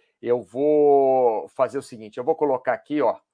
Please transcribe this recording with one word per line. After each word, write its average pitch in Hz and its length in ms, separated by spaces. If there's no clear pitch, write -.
eu 120 200
vou 135 1080
fazer 127 280
o 135 60
seguinte: 110 340
eu 127 80
vou 156 100
colocar 135 380
aqui, 147 300
ó, 107 160